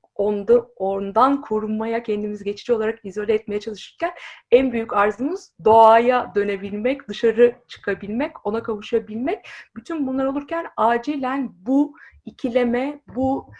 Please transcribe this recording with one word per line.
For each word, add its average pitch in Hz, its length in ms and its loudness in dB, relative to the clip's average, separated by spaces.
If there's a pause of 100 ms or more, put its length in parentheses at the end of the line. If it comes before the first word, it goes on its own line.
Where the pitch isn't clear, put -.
(160)
onda, 208 440 2 (160)
ondan 196 640 0
korunmaya, 220 640 -4
kendimizi 208 400 -6
geçici 208 300 -4
olarak 220 320 -2
izole 208 280 -4
etmeye 208 260 -2
çalışırken 220 520 -8 (400)
en 262 200 6
büyük 226 220 -4
arzumuz 214 560 -2 (160)
doğaya 226 720 8
dönebilmek, 202 720 -4
dışarı 226 460 4 (120)
çıkabilmek, 208 800 -6
ona 220 180 -4
kavuşabilmek. 220 840 -4 (280)
Bütün 294 320 -6
bunlar 262 180 -2
olurken 285 420 -4 (100)
acilen 254 760 -2
bu 269 420 0 (300)
ikileme, 247 760 -2 (140)
bu 262 440 -4